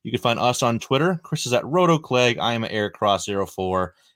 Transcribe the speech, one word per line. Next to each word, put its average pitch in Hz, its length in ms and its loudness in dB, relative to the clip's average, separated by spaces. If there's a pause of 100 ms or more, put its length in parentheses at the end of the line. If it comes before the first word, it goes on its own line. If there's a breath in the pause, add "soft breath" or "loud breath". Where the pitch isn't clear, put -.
You 113 80 -8
can 123 80 0
find 117 180 0
us 120 240 0
on 117 160 2
Twitter. 160 460 0
Chris - 200 -6
is 120 80 -4
at 123 140 0
Roto 170 320 2
Clegg. 123 400 2
I 117 160 -2
am 117 80 -2
at - 80 -6
Eric 104 240 -2
Cross 101 300 0
zero 98 220 -2
four, 92 500 -4 (200 soft breath)